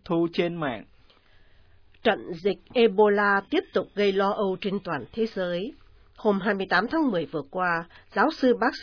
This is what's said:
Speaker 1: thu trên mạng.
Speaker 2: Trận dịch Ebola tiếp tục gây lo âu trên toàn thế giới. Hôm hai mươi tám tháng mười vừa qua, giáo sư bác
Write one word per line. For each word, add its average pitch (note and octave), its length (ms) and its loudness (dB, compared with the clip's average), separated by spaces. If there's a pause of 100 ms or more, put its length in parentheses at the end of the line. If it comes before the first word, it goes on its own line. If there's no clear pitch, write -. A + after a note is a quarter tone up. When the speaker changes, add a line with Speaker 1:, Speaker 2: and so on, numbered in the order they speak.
Speaker 1:
thu E3+ 280 0
trên F3 220 -2
mạng. C3+ 280 -6 (1200)
Speaker 2:
Trận G#3+ 160 2 (240)
dịch F#3+ 140 -2 (160)
Ebola G#3 760 4
tiếp E4+ 140 0 (100)
tục F#3+ 220 -2
gây G3+ 160 2
lo G3 200 2
âu G3 300 -2
trên G3+ 220 -4
toàn D3+ 200 -6 (100)
thế A3+ 120 -2
giới. F#3 480 -6 (440)
Hôm G3+ 220 2
hai G3+ 140 0
mươi F#3+ 160 -6
tám F#3 180 2
tháng D4+ 240 0
mười E3+ 140 -2
vừa C#3+ 260 -6
qua, F3 340 -2 (280)
giáo A#3 180 2
sư B3 300 4
bác B3+ 220 0